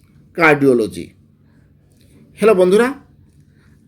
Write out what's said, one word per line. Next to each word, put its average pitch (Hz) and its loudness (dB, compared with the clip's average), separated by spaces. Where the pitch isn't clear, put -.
কার্ডিওলজি। 131 0
হ্যালো 208 2
বন্ধুরা, 190 0